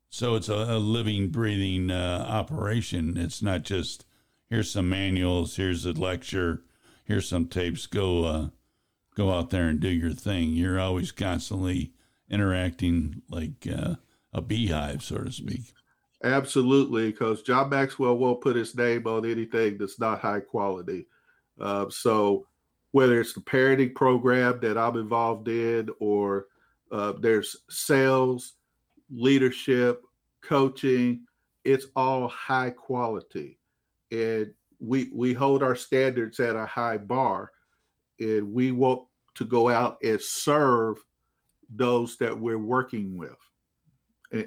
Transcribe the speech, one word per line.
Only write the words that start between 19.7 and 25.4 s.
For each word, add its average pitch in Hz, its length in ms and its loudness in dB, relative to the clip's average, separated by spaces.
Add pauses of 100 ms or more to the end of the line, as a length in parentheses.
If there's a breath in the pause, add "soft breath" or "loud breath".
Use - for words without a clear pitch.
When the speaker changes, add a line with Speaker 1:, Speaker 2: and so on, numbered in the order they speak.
Speaker 2:
that's 101 220 -8
not 110 200 -2
high 104 220 -2
quality. 92 640 -6 (520)
Uh, 101 300 -2
so 104 560 2 (460)
whether 127 300 6
it's 113 120 -6
the - 60 -10
parenting 131 560 2
program 123 640 4
that 110 180 0
I'm 117 200 0
involved 113 500 -2